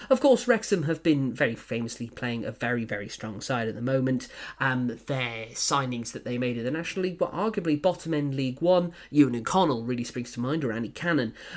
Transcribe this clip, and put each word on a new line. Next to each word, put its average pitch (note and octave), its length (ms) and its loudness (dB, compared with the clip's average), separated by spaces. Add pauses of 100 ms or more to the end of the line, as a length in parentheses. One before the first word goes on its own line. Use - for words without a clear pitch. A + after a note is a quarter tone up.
Of C4 120 4
course, C4+ 260 6
Wrexham G#3+ 380 2
have D#3 180 -2
been C#3 320 4
very A#2 220 0
famously A#2 520 -6
playing A#2 360 -4
a A2+ 80 -6
very, A#2+ 320 -2
very G#2 240 -6
strong A2 320 -10
side A#2+ 260 -2
at A2 80 -4
the A#2 80 -8
moment. C3 460 2 (320)
Um, B2+ 360 0 (100)
their A#2 400 -4
signings B2 640 -2
that - 120 -10
they B2 140 -4
made B2 180 0
in A#2 60 -4
the B2 80 -2
National E3+ 320 -4
League F3+ 180 -2
were F3+ 60 0
arguably E3+ 560 0
bottom F3 320 0
end C#3+ 220 0
League C3 240 -2
One. F3 320 4 (180)
Ewan C#3 240 8
O'Connell B2 480 2
really A#2+ 220 -2
springs A#2+ 280 -6
to A#2+ 80 -6
mind, C#3+ 240 0
or A#2+ 60 0
Andy A2 200 -4
Cannon. C#3+ 440 0 (220)